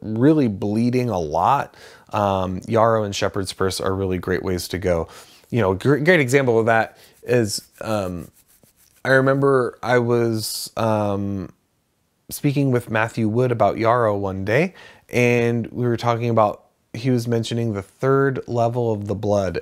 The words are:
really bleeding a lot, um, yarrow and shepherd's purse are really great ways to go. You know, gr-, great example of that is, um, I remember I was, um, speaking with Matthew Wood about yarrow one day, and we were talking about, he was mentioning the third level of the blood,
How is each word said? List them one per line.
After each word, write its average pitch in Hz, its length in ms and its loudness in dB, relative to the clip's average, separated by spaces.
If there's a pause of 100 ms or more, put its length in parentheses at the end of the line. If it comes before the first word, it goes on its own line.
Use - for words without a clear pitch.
really 127 480 2
bleeding 113 640 -2
a 92 80 -2
lot, 87 560 0 (380)
um, 95 540 -2
yarrow 110 380 2
and 101 100 -6
shepherd's 98 380 -4
purse 95 280 -4
are 95 140 -2
really 92 240 -2
great 90 240 -2
ways 90 260 -4
to 92 100 -6
go. 85 300 -2 (420)
You 120 100 0
know, 95 140 2
gr-, 131 220 2
great 156 240 4
example 123 380 2
of 110 80 2
that 113 320 2 (240)
is, 117 400 0 (180)
um, 92 500 -6 (760)
I 120 60 -2
remember 135 720 4
I 123 160 2
was, 117 800 0
um, 101 760 -2 (760)
speaking 139 400 -2
with 123 200 -2
Matthew 110 380 -2
Wood 123 240 0
about 104 260 2
yarrow 113 380 2
one 95 280 -6
day, 143 300 0 (360)
and 120 580 2
we 123 160 -6
were 120 120 0
talking 117 340 -2
about, 110 340 2 (300)
he 120 160 -2
was 117 160 0
mentioning 117 460 -2
the 101 100 -4
third 135 640 -2
level 117 460 0
of 101 140 -4
the 101 80 -4
blood, 101 480 0